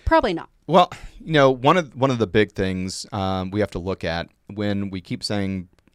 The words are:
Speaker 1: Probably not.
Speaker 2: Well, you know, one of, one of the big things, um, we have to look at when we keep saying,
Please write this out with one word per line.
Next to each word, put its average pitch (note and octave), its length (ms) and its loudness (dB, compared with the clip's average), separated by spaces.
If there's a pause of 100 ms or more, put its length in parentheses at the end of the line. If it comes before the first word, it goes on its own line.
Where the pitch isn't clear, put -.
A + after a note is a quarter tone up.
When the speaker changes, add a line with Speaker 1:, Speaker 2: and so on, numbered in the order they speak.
Speaker 1:
Probably D4+ 280 4
not. - 160 -8 (160)
Speaker 2:
Well, F3 260 4 (320)
you E3 100 -8
know, C#3 180 6
one C3+ 260 4
of, C#3+ 180 -4
one C3+ 160 0
of B2 80 -2
the G#2+ 80 2
big G#2 240 2
things, F#2 640 -4
um, F#2+ 380 -4
we G#2 100 -4
have G2 100 -2
to F#2+ 80 -8
look F#2 240 -8
at E2 240 -6 (260)
when G2+ 360 -4
we F#2 120 -10
keep - 220 -10
saying, F#2+ 440 -6 (280)